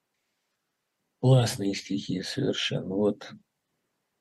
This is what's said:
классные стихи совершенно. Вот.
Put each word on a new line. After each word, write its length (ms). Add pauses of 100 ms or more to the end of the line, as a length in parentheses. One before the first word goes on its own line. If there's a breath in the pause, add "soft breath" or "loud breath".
(1200)
классные 540
стихи 480
совершенно. 720
Вот. 380 (880)